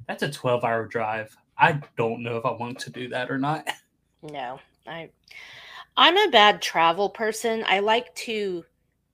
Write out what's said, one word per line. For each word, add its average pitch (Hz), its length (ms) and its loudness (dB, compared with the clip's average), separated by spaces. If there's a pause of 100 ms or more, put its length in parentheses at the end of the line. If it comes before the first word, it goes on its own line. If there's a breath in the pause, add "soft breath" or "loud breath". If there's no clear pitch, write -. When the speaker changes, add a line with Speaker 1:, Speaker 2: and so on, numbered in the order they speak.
Speaker 1:
"That's 202 160 -8
a 147 80 -4
twelve-hour 120 560 -2
drive. 110 480 -6 (220)
I 151 220 4 (180)
don't 117 260 -2
know 117 140 -4
if 113 80 -4
I 123 60 0
want 120 280 -8
to - 120 -14
do 123 180 -10
that 127 220 -6
or 135 80 -4
not." 147 340 -4
<laughs> - 40 -20 (460)
Speaker 2:
No, 139 360 -12 (280)
I, 160 220 -14 (880 loud breath)
I'm 302 180 6
a 415 160 4
bad 208 300 6
travel 170 480 2
person. 220 580 -4
I 185 120 2
like 220 340 0 (140)
to 202 360 -4 (500)